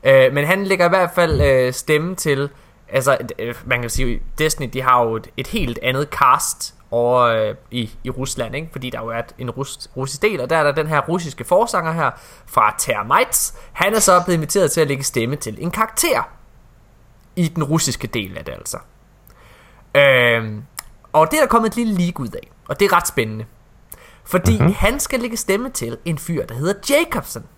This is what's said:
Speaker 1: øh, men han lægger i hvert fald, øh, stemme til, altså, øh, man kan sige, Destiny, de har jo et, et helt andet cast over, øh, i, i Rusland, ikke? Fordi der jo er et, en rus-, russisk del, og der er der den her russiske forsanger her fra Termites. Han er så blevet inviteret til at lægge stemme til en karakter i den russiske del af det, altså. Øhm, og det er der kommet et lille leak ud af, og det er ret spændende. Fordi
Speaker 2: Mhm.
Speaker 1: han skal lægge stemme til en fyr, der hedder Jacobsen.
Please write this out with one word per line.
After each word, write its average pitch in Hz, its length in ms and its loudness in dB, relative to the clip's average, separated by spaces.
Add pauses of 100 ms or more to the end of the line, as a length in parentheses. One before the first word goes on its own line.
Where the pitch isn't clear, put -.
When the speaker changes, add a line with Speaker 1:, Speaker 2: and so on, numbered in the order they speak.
Speaker 1:
øh, 131 280 6
men 143 140 0
han 190 180 2
lægger 180 220 2
i - 20 4
hvert 175 260 2
fald, 160 260 2
øh, 131 320 4
stemme 160 420 -2
til, 143 360 -2 (380)
altså, 131 300 2 (200)
øh, 120 160 -6 (120)
man 123 140 0
kan 120 100 -6
sige, 120 320 0 (160)
Destiny, 151 340 -2
de 131 100 -6
har 127 220 4
jo 113 120 -2
et, 110 100 -8 (100)
et - 100 -6
helt 123 360 -4
andet 135 260 -2
cast - 640 2 (160)
over, 120 320 2
øh, 110 320 0 (160)
i, 120 200 -6 (140)
i 127 60 -6
Rusland, 123 460 -6
ikke? 160 160 -8
Fordi 131 180 -10
der 117 100 -8
jo 113 80 -8
er 113 100 -6
et, - 200 -10
en 120 120 -6
rus-, - 460 -10
russisk 135 260 -6
del, 208 180 0
og 127 100 -6
der 165 60 2
er 156 60 2
der 147 100 2
den 151 140 -2
her 156 140 2
russiske 160 440 -6
forsanger 180 480 2
her 156 180 0 (360)
fra 110 320 2
Termites. 123 760 0 (180)
Han 202 220 0
er 226 60 2
så 180 240 6
blevet 175 120 0
inviteret 160 340 0
til 170 100 0
at 151 80 4
lægge 139 160 -4
stemme 131 320 -2
til 107 240 -10
en 175 100 -4
karakter - 520 0 (1120)
i 170 120 0
den 165 160 -4
russiske 147 420 -2
del 101 320 -6
af - 60 -12
det, 67 80 -10
altså. - 240 -12 (1200)
Øhm, 120 680 4 (500)
og 156 180 4
det 202 60 0
er 311 40 2
der 262 80 6
kommet 226 220 4
et - 60 -8
lille 226 180 0
leak 175 260 -2
ud 117 80 -6
af, - 220 -14 (180)
og 143 120 -6
det 202 120 6
er 175 40 4
ret 165 120 2
spændende. 110 360 -4 (800)
Fordi 214 380 2
Speaker 2:
Mhm. 175 140 6
Speaker 1:
han 233 240 2
skal 254 200 -4
lægge 233 160 -6
stemme 226 340 -2
til 117 340 -8
en 165 140 -4
fyr, - 280 -6
der 113 80 -14
hedder 160 200 -2 (160)
Jacobsen. 277 540 -2 (140)